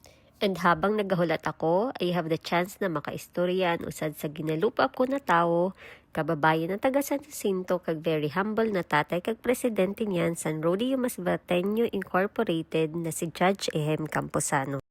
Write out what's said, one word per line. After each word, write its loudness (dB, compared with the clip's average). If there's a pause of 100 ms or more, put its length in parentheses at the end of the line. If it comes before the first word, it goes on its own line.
(400)
And 0
habang 4
nagahulat 0
ako, 0
I 0
have -2
the 0
chance -2
na 0
makaistorya -2
ang -8
usad -6
sa -4
ginalupa 0
ko 0
na 0
tao, 4 (400)
kababayan 2
na -4
taga 2
San -2
Jacinto -2
kag -4
very 0
humble 0
na 0
tatay 0
kag -4
presidente 0
niyan 0
San -4
Rodeo 0
Masbateño 0
Incorporated 0
na -4
si -6
Judge 0
Ehem 0
Camposano. -2